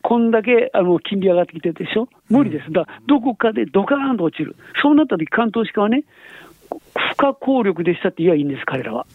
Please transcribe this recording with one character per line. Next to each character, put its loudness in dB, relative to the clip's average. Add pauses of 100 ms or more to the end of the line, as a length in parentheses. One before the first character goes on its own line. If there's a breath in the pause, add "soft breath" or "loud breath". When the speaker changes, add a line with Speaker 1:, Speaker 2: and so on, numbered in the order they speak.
Speaker 1:
こ 0
ん 2
だ 2
け、 2
あ 2
の、 2
金 -4
利 0
上 4
が 2
っ -2
て -18
き -12
て -2
る -6
で -8
し -6
ょ？ 0 (200)
無 4
理 -2
で -6
す。 -20
Speaker 2:
う -12
ん。 -6
Speaker 1:
だ 0
か -12
ら、 -20
ど 4
こ -2
か 0
で -2
ド 0
カ 0
ー -2
ン 0
と -2
落 -2
ち -6
る。 -10 (260 loud breath)
そ 4
う 8
な 6
っ 2
た -2
時、 -4
関 0
東 -2
市 -12
化 -2
は 2
ね、 0 (1080 loud breath)
不 -14
可 2
抗 0
力 0
で 0
し -6
た -2
っ -4
て -6
言 4
え 6
ば 4
い 2
い -2
ん -2
で -6
す、 -14
彼 -4
ら -8
は。 -8